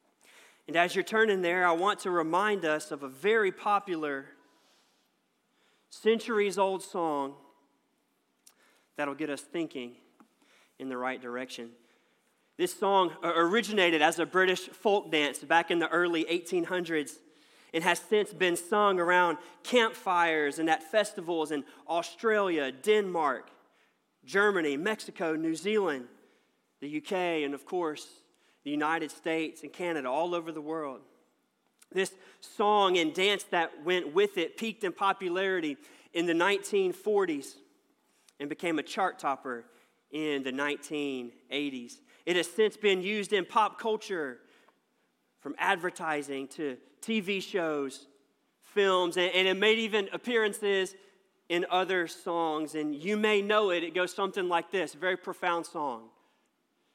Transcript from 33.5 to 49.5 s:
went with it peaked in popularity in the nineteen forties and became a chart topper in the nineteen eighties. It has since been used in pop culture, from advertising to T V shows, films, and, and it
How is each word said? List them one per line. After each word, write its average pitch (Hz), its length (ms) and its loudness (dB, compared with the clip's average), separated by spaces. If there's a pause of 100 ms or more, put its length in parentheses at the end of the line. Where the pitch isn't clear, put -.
went 170 300 0
with 202 240 2
it 160 180 -2
peaked 220 280 -6
in 180 80 -2
popularity 185 840 -2 (380)
in 170 140 0
the 165 80 2
nineteen 196 580 2
forties 180 600 -2 (840)
and 143 100 -8
became 160 280 -4
a 143 60 -2
chart 190 340 -2
topper 131 480 -6 (460)
in 147 320 -2
the 131 80 -4
nineteen 139 800 -4 (180)
eighties. 131 520 -8 (260)
It 175 80 2
has 175 120 0
since 214 300 2
been 190 240 2
used 202 320 -4
in 185 120 0
pop 214 340 0
culture, 180 580 -4 (1040)
from 143 180 -10
advertising 160 920 -4
to 139 280 -8 (240)
T 226 180 -2
V 190 220 -4
shows, 151 680 -4 (540)
films, 180 560 2
and, 180 160 4
and 185 120 4
it 190 120 2